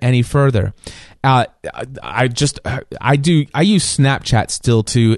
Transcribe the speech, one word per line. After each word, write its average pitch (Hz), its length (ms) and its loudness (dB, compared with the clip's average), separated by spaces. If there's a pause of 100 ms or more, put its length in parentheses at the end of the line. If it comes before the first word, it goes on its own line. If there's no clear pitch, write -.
any 123 180 2
further. 120 540 0 (500)
Uh, 131 220 2 (260)
I, 67 120 -12 (180)
I 107 260 -2
just, 123 320 -4 (400)
I 135 160 2
do, 151 380 2
I 135 80 0
use 196 340 0
Snapchat 135 540 0
still 117 320 0
to 110 360 2